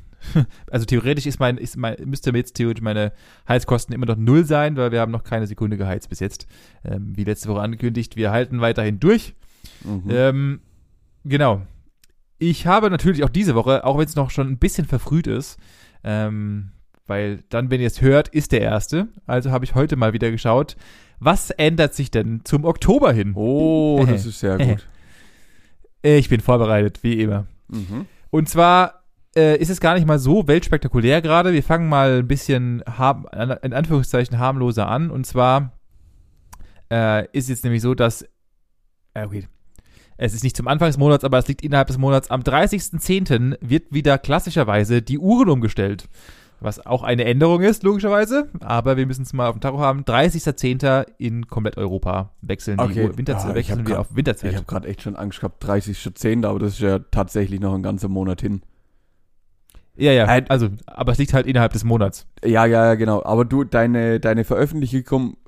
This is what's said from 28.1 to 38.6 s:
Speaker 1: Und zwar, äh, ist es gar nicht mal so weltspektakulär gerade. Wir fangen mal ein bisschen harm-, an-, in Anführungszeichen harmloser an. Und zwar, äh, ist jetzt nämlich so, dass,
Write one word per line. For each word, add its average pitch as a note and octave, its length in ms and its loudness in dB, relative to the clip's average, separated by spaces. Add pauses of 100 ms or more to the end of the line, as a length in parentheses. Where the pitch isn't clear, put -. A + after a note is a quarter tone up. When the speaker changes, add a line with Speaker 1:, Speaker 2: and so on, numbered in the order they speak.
Speaker 1:
Und D#3 180 0
zwar, F3 560 4 (320)
äh, D#3 220 6
ist D#3+ 120 0
es F3+ 100 -4
gar E3+ 140 4
nicht E3+ 120 2
mal D3+ 120 4
so C#3+ 300 2
weltspektakulär C#3+ 720 2
gerade. E3+ 320 2
Wir D3 100 2
fangen E3 260 0
mal C3+ 320 4
ein B2 80 -2
bisschen B2+ 580 -2
harm-, C3+ 440 -2
an-, A#2+ 320 -6
in C3+ 120 -4
Anführungszeichen C3 640 0
harmloser B2 500 0
an. D#3 220 -2
Und B2+ 160 -6
zwar, B2+ 460 2 (1160)
äh, A2 360 2 (100)
ist B2+ 120 -4
jetzt B2+ 160 -6
nämlich A#2 180 0
so, B2+ 120 2
dass, A#2 280 0 (920)